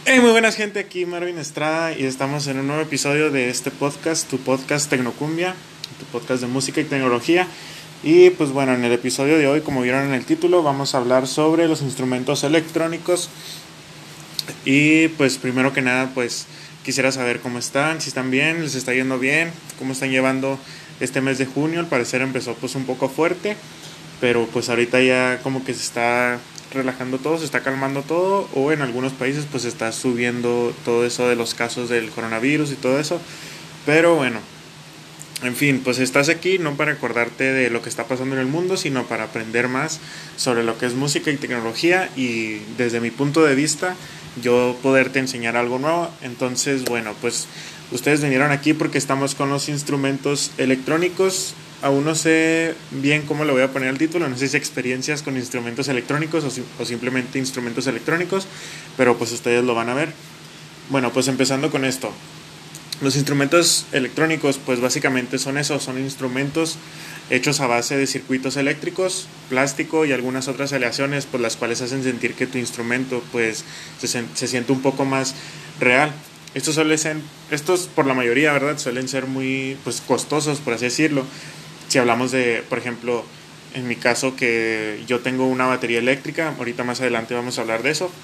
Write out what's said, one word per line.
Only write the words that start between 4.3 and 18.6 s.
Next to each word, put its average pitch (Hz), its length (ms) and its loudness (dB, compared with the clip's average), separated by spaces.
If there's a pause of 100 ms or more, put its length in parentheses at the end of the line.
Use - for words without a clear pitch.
podcast 135 500 0
Tecnocumbia, 151 640 0 (460)
tu - 80 -12
podcast 127 340 -2
de 123 60 -2
música 135 340 0
y 147 40 0
tecnología. 139 600 4 (560)
Y, 180 300 10
pues, 160 180 2
bueno, 135 240 2
en 123 100 2
el 120 80 4
episodio 131 460 2
de 147 80 6
hoy, 143 160 4
como 139 220 0
vieron 131 220 2
en 139 100 0
el 123 100 -2
título, 170 380 4
vamos 139 320 0
a - 20 4
hablar 127 300 4
sobre 160 400 4
los 156 160 0
instrumentos 127 600 0
electrónicos. 165 840 0 (1400)
Y, 156 440 6
pues, 139 280 2
primero 127 340 2
que 139 120 0
nada, 127 320 2
pues, 120 320 -4 (360)
quisiera 131 280 2
saber 123 280 0
cómo 120 200 -6
están, 147 420 0
si - 60 -6
están 131 240 -4
bien, 160 320 2